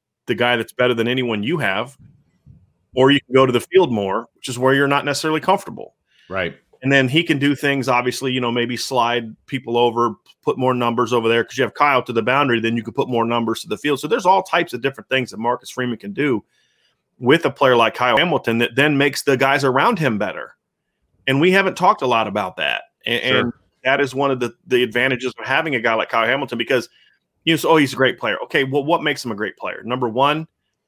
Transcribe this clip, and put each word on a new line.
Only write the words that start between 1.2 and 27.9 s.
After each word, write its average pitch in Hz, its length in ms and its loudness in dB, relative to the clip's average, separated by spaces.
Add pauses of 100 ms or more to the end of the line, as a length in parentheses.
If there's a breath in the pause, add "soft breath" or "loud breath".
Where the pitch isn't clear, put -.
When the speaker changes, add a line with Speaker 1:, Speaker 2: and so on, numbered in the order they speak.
Speaker 1:
you 151 160 -4
have, 113 380 -4 (1000)
or 131 160 6
you 143 100 2
can - 140 -14
go 131 120 6
to 127 60 0
the 120 80 2
field 175 320 2
more," 104 420 -2
which - 140 -16
is 123 100 -8
where 131 160 2
you're 139 140 2
not 143 160 0
necessarily 156 360 -2
comfortable. - 540 -4 (340 soft breath)
Speaker 2:
Right. 92 280 -4 (260)
Speaker 1:
And 131 80 0
then 135 180 4
he 156 140 2
can 160 160 0
do 143 160 0
things, 139 340 -2
obviously, 127 440 -2
you 127 80 -2
know, 123 100 -2
maybe 120 260 -2
slide 117 600 -2 (100)
people 120 320 -4
over, 120 360 2 (280)
put 139 160 -2
more 127 160 2
numbers 120 380 -2
over 117 160 2
there, 117 160 2
'cause - 120 -14
you 131 60 0
have - 120 -2
Kyle 143 280 2
to - 100 -8
the 113 100 0
boundary, 127 360 2
then 113 180 -2
you 117 60 -4
can 110 100 -10
put 127 160 -2
more 117 160 0
numbers 117 360 -2
to - 80 -16
the 107 100 -6
field. 143 220 -2
So 151 80 -6
there's 202 180 -2
all 185 160 4
types 175 300 -2
of 120 80 -8
different 127 280 -6
things 131 220 -2
that 101 80 -16
Marcus 120 320 -4
Freeman 123 280 -6
can 101 140 -12
do 131 320 -2 (760)
with 139 260 4
a 139 60 2
player 127 240 4
like 113 180 2
Kyle 123 220 2
Hamilton 139 420 0
that 117 160 0
then 143 240 2
makes 139 240 0
the 139 140 2
guys 135 260 2
around 151 380 2
him 120 180 0
better. 90 380 -8 (720)
And 135 120 2
we 180 120 4
haven't 196 240 2
talked 190 260 2
a 135 60 -2
lot 113 180 2
about 98 300 -4
that. 69 260 -2 (240)
A-, 117 220 -2
Speaker 2:
Sure. 127 120 4
Speaker 1:
and 120 120 -2 (320)
that 135 160 2
is 135 120 -2
one 139 200 0
of 127 80 -4
the, 120 120 -4 (140)
the 123 160 2
advantages 123 560 -2
of - 80 -14
having 147 300 -2
a 117 40 -2
guy 117 140 0
like 110 140 -2
Kyle 113 180 0
Hamilton, 131 320 -2
because 120 300 -2 (560 soft breath)
you 160 120 2
say, - 120 -2
"Oh, 160 80 6
he's 139 160 2